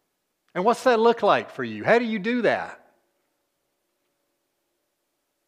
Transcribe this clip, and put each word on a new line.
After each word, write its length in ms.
And 80
what's 220
that 160
look 220
like 280
for 140
you? 200
How 140
do 60
you 140
do 240
that? 440